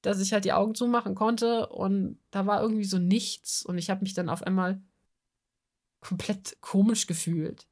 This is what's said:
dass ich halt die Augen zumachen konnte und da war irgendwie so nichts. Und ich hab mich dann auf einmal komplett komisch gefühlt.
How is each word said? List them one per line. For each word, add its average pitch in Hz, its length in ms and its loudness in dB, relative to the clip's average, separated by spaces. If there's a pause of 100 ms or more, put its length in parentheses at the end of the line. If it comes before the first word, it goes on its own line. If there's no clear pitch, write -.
dass 196 180 0
ich 196 140 0
halt 202 120 0
die - 80 2
Augen 214 200 2
zumachen 240 400 0
konnte 233 540 2
und 190 500 -2 (140)
da 196 160 0
war 208 120 2
irgendwie 220 260 0
so 190 120 0
nichts. - 680 0
Und 180 140 -4
ich 175 140 -4
hab 190 100 -2
mich 190 140 -4
dann 175 140 -2
auf 170 120 -2
einmal 190 400 0 (1160)
komplett - 600 -6
komisch 214 460 2
gefühlt. 165 680 -4